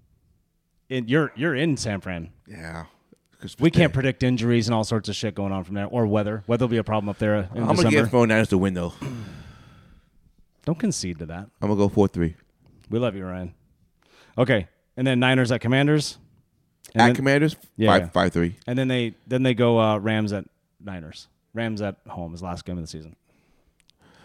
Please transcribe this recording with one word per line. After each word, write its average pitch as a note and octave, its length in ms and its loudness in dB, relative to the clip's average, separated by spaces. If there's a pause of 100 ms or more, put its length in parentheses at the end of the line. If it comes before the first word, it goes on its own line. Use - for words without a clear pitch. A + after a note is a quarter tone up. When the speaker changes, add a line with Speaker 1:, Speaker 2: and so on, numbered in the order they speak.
(920)
Speaker 1:
In, B2+ 180 -4
you're, D3 280 2
you're C#3+ 180 -2
in C#3+ 240 0
San G2+ 220 -4
Fran. E2+ 300 -8 (160)
Speaker 2:
Yeah. E2 380 -12 (540)
Christmas - 220 -12
Speaker 1:
We D#3+ 100 4
can't D#3+ 220 4
Speaker 2:
Day. - 20 -6
Speaker 1:
predict C3 280 -2
injuries A#2+ 460 2
and A#2+ 60 0
all A2 100 0
sorts G#2+ 240 -4
of G2+ 80 -6
shit G#2 180 -6
going G2 180 -4
on F#2+ 120 -4
from F#2 120 -12
there, G2+ 100 -4
or A#2 200 0
weather. G#2 400 -2
Weather A#2 180 0
will A#2+ 60 0
be A#2 80 0
a G#2+ 60 -2
problem G#2+ 240 -2
up G2 100 -6
there G#2+ 180 2
in G2 80 -2 (100)
Speaker 2:
I'm A#2+ 60 -4
gonna A2+ 160 2
Speaker 1:
December. D#3+ 140 4 (120)
Speaker 2:
give A2+ 80 0
forty-niners A2+ 380 4
the G2 100 4
win, F#2+ 160 2
though. F2 180 -4 (1700)
Speaker 1:
Don't D#3+ 140 -2
concede F#2+ 420 -4
to E2 60 -10
that. E2+ 220 -14 (120)
Speaker 2:
I'm G#2 80 -2
gonna G#2 80 2
go G2+ 120 4
four G2 200 4
three. E2+ 280 -2 (540)
Speaker 1:
We A2 80 -2
love A#2 180 -2
you, F#2+ 80 -10
Ryan. F#2 300 -10 (840)
Okay, A#2+ 320 2 (280)
and B2+ 100 -2
then B2+ 140 2
Niners B2+ 320 4
at A#2 80 0
Commanders. C#3+ 580 2 (760)
And A#2 80 4
Speaker 2:
At A#2+ 40 8
Speaker 1:
then, B2 100 6
Speaker 2:
Commanders, C#3 400 2 (200)
Speaker 1:
yeah, A2 120 2
Speaker 2:
five, F#2 140 6
Speaker 1:
yeah. E2+ 60 -6
Speaker 2:
five F2+ 240 2
three. F2 240 -2 (100)
Speaker 1:
And B2 120 -4
then C3 100 0
they, B2 260 -2 (120)
then B2+ 180 -2
they B2+ 100 4
go, A#2 240 4
uh, G#2+ 200 4
Rams G#2+ 340 0
at G2 120 -6 (380)
Niners. F2+ 460 -16 (260)
Rams A2+ 280 -4
at G2 140 -4 (120)
home E2+ 260 -10
is E2+ 80 -14
last F2+ 220 -10
game F2+ 140 -8
of E2+ 40 -8
the D#2 60 -12
season. D#2+ 260 -16 (1120)